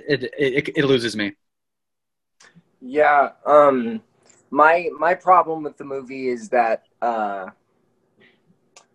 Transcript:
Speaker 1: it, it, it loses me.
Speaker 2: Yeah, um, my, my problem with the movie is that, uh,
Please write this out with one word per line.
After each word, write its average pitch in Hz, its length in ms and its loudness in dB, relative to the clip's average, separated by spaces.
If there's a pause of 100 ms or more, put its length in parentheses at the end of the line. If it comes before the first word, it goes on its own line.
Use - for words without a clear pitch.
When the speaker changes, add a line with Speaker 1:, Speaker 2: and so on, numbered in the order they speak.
Speaker 1:
it, 131 160 -2 (140)
it, 139 380 -2
it 156 100 0
loses 120 300 0
me. 101 160 -6 (1500)
Speaker 2:
Yeah, 143 500 2 (140)
um, 131 560 4 (500)
my, 160 380 4 (100)
my 165 160 0
problem 165 480 2
with 147 160 -12
the 156 60 -14
movie 135 440 -8
is 117 220 -6
that, 113 340 0 (180)
uh, 104 440 -6 (1500)